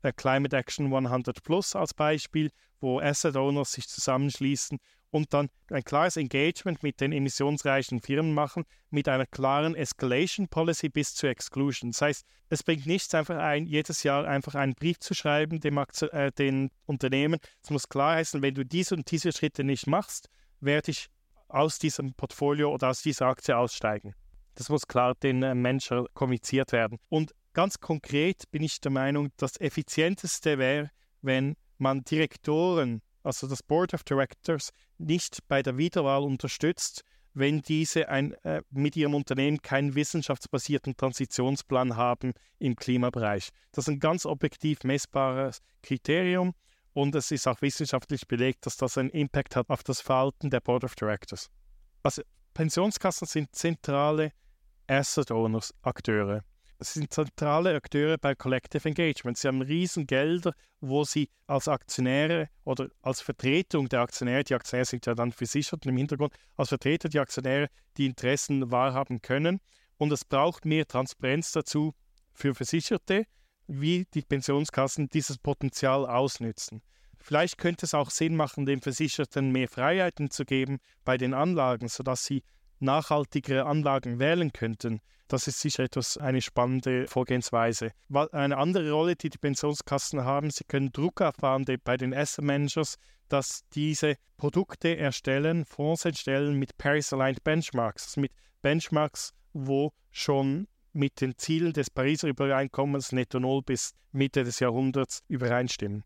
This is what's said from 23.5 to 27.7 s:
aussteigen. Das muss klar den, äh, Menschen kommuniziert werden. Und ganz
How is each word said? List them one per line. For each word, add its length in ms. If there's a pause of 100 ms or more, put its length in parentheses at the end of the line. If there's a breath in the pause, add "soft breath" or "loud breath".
aussteigen. 560 (420)
Das 140
muss 180
klar 280
den, 260
äh, 140
Menschen 580
kommuniziert 600
werden. 260 (100)
Und 240 (200)
ganz 260